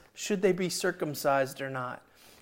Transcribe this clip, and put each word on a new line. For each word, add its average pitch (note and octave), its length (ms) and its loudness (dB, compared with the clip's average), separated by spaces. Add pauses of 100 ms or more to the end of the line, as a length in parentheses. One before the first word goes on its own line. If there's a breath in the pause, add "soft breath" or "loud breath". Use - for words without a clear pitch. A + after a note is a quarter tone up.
(120)
should G3 300 -2
they F#3+ 100 6
be F3+ 160 0
circumcised C#3 920 0
or C3+ 80 -6
not. B2+ 320 -6 (400 loud breath)